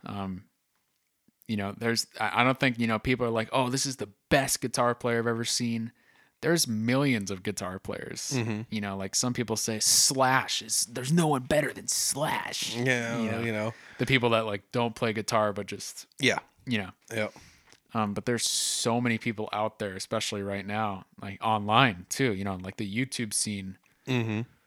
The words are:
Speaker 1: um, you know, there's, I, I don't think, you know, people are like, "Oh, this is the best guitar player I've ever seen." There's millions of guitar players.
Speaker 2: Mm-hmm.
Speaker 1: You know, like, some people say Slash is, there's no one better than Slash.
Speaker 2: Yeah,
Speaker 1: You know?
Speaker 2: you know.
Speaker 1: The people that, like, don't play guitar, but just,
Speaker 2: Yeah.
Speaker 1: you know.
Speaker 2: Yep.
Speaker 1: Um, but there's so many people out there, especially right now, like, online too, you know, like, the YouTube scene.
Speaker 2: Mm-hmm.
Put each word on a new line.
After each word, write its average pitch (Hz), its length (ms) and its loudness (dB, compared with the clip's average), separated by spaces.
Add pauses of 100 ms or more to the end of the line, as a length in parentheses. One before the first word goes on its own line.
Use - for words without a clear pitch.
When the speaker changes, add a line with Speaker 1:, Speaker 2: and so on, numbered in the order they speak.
Speaker 1:
um, 98 400 -8 (1000)
you 110 100 -2
know, 101 200 -2
there's, 117 300 0 (120)
I, 110 220 2
I - 40 6
don't 131 140 4
think, 123 200 2
you 117 80 2
know, 110 100 2
people 123 280 0
are 117 60 0
like, 113 200 0
"Oh, 127 180 2
this 135 160 0
is 131 120 -6
the 101 100 -6 (220)
best 139 320 2
guitar 120 340 2
player 117 240 0
I've 117 80 0
ever 117 160 0
seen." 117 480 -2 (500)
There's 160 260 4
millions 117 640 2
of 95 140 -6
guitar 95 340 -4
players. - 580 -8
Speaker 2:
Mm-hmm. 113 340 0
Speaker 1:
You 110 120 -4
know, 101 160 -4
like, 95 180 -6
some 123 180 0
people 113 220 -2
say 107 240 -2
Slash 131 840 4
is, - 260 0
there's 127 220 -2
no 170 160 6
one 131 160 2
better 147 300 2
than - 140 -10
Slash. - 880 -2
Speaker 2:
Yeah, 120 460 2
Speaker 1:
You 113 100 0
know? 113 100 -2
Speaker 2:
you 117 100 0
know. 107 220 -2 (260)
Speaker 1:
The 123 80 2
people 123 240 6
that, 113 140 4
like, 101 260 -6
don't 117 240 0
play 113 180 0
guitar, 107 400 2
but 98 140 -6
just, - 400 -12 (120)
Speaker 2:
Yeah. 120 200 4 (260)
Speaker 1:
you 117 140 0
know. 92 100 -6 (240)
Speaker 2:
Yep. 107 200 -4 (600)
Speaker 1:
Um, 107 220 0
but 104 100 -6
there's 117 240 0
so - 520 0
many 117 180 2
people 107 340 -4
out 107 240 -2
there, 98 160 -4
especially 104 480 -4
right 98 240 -4
now, 104 400 -4 (160)
like, 98 240 -10
online 107 640 4
too, 127 240 0
you 95 100 -4
know, 98 200 -2
like, 95 140 -10
the 101 140 -6 (140)
YouTube 117 300 -6
scene. 98 420 -4 (300)
Speaker 2:
Mm-hmm. 113 340 0 (240)